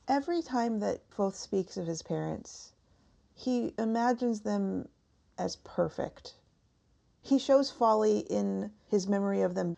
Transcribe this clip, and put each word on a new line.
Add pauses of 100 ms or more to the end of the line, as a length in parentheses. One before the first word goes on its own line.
every
time
that
Kvothe
speaks
of
his
parents, (600)
he
imagines
them (480)
as
perfect. (840)
He
shows
folly
in (140)
his
memory
of
them